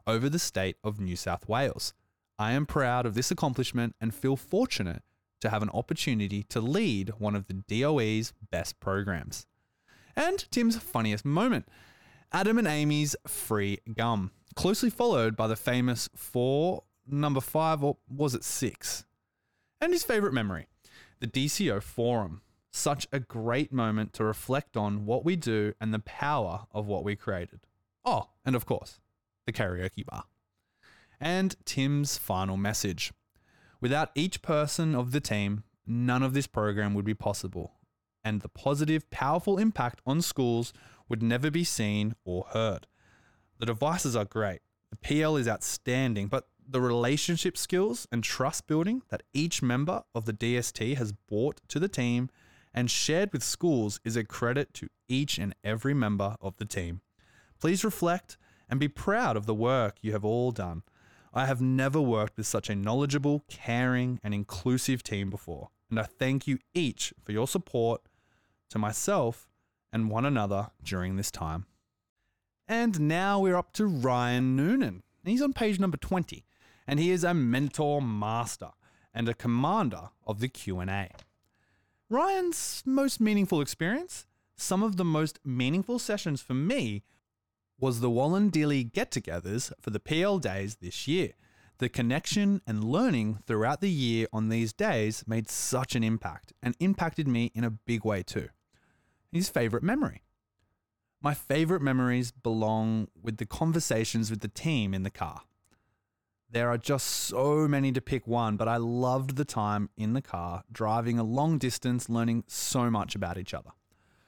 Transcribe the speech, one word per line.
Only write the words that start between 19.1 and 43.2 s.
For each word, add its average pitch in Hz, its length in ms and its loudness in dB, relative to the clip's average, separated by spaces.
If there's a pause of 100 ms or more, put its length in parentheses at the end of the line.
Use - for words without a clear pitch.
And 339 120 4
his 339 100 2
favorite 202 300 2
memory, 98 340 -2 (520)
the 123 80 -4
D 135 200 0
C 156 240 0
O 98 100 0
Forum. 113 600 -2 (280)
Such - 420 -2
a 139 80 -2
great 117 540 -2
moment 107 400 0
to 110 100 -2
reflect 123 540 -2
on 104 280 0
what 123 200 0
we 180 100 2
do 107 460 0
and 110 100 0
the 107 80 0
power 107 720 -4
of 107 140 -4
what 101 180 -2
we 104 120 -2
created. 92 460 -8 (440)
Oh, 208 240 0 (160)
and 131 100 2
of 110 120 -4
course, - 320 -4 (480)
the 110 60 -2
karaoke 92 520 -4
bar. - 200 -10 (920)
And 185 360 0 (100)
Tim's 139 540 0
final 95 360 -2
message. 98 580 -2 (680)
Without 143 320 0
each 175 300 -2
person 151 500 2
of 123 180 0
the 143 100 0
team, 104 420 -2 (240)
none 123 340 2
of 135 140 2
this 143 100 0
program 104 480 0
would 101 120 0
be 107 100 0
possible, - 640 -6 (440)
and 104 180 -2
the - 80 -12
positive, 147 600 0
powerful 175 480 0
impact 202 480 0
on 147 160 2
schools 120 500 0 (380)
would 113 140 -2
never 127 260 2
be 170 140 0
seen 104 500 0 (120)
or 90 260 -4
heard. 110 340 -2 (720)